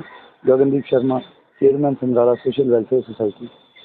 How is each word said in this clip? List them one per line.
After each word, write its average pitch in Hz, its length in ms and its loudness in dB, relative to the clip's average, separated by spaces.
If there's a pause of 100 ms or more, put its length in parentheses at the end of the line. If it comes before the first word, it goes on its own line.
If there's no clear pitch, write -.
(480)
ਗਗਨਦੀਪ 135 380 2
ਸ਼ਰਮਾ, 131 320 0 (420)
ਚੇਅਰਮੈਨ 139 340 2
ਸਮਰਾਲਾ 123 400 0
ਸੋਸ਼ਲ 131 360 -2
ਵੈਲਫੇਅਰ 117 320 0
ਸੁਸਾਇਟੀ। 113 460 -8 (360)